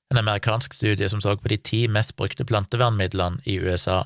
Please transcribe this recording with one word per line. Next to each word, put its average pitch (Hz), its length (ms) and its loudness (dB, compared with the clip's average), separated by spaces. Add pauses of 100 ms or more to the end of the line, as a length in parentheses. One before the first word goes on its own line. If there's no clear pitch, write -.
en 131 80 4
amerikansk 110 560 0
studie 101 380 0
som 107 100 -4
så 104 140 2
på - 160 -4
de 107 80 0
ti 113 320 0
mest 107 240 0
brukte - 320 -4
plantevernmidlene 98 960 0
i 98 140 -2
U 90 100 -2
S 90 220 0
A, 92 140 4